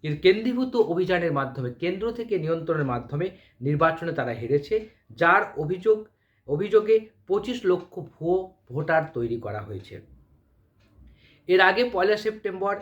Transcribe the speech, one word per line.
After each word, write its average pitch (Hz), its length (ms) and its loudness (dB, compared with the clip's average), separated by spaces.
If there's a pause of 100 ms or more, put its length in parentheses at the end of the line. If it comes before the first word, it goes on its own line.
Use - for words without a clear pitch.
কিন্তু 151 200 -4
কেন্দ্রীভূত 240 540 2
অভিযানের 180 560 2
মাধ্যমে, 135 380 -4
কেন্দ্র 190 420 -4
থেকে 220 260 -4
নিয়ন্ত্রণের 160 460 -2
মাধ্যমে 135 460 -4 (300)
নির্বাচনে 160 520 0
তারা 123 180 -2
হেরেছে, 143 580 -2 (220)
যার 170 320 4 (140)
অভিযোগ, 190 520 0 (380)
অভিযোগে 208 540 4 (260)
পঁচিশ 214 380 -2
লক্ষ 180 360 0
ভুয়ো 180 500 -4 (220)
ভোটার 156 300 0 (120)
তৈরি 120 220 -2
করা 104 240 -8
হয়েছে। 101 400 -14 (1500)
এর 185 140 6
আগে 240 320 4
পয়লা 196 240 2
সেপ্টেম্বর 202 640 -4